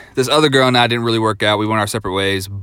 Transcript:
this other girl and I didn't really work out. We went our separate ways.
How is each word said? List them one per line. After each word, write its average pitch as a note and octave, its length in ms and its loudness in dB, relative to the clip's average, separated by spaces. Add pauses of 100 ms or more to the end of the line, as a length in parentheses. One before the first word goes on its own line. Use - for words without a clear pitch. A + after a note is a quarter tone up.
(160)
this B2+ 140 0
other D3+ 200 4
girl C3+ 180 4
and B2 100 2
I A#2+ 100 4
didn't A#2 160 -2
really A2+ 160 0
work A2 240 -2
out. G#2 160 2
We G#2+ 60 -2
went A2 160 0
our G2+ 60 -2
separate G2 260 -6
ways. G2 340 -2 (160)